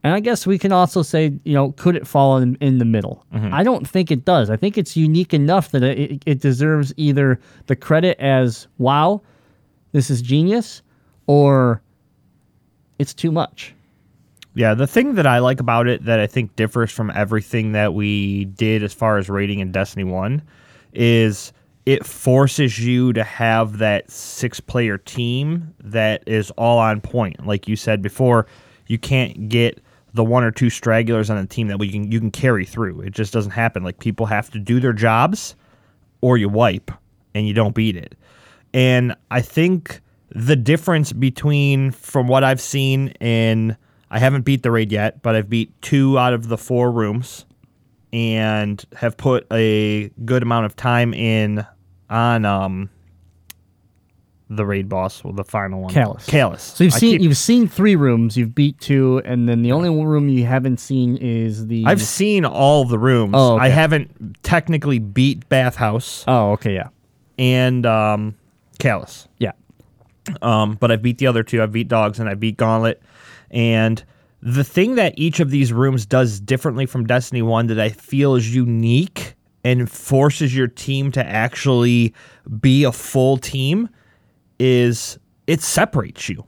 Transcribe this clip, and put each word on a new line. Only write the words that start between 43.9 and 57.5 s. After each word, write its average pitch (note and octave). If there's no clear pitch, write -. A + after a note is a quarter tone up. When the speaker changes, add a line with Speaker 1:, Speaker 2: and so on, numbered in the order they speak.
Speaker 2:
I G#2+
haven't C3
beat C#3
the A#2+
raid A2
yet, G#2+
but A2+
I've G#2
beat A#2
two C3+
out B2
of A#2
the A2+
four B2
rooms A#2
and A2
have A#2
put B2+
a G#2+
good B2
amount A#2
of G2+
time A#2+
in G#2+
on, A#2
um, F#2+
the G#2+
raid G2
boss, F#2+
well, F#2
the G2
final G2
one. F#2
Speaker 1:
Callus. A2
Speaker 2:
Callus. C3
Speaker 1:
So -
you've E3+
Speaker 2:
I -
Speaker 1:
seen, A#3
Speaker 2:
keep -
Speaker 1:
you've D3+
seen A#3